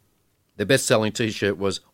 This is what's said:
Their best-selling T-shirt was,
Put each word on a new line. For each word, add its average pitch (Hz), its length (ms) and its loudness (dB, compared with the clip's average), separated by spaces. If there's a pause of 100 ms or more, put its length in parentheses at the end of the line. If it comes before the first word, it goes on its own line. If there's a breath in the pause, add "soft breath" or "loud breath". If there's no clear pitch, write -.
(560)
Their 104 100 -2
best-selling 110 460 2
T-shirt 104 440 -2
was, 95 260 -2 (120)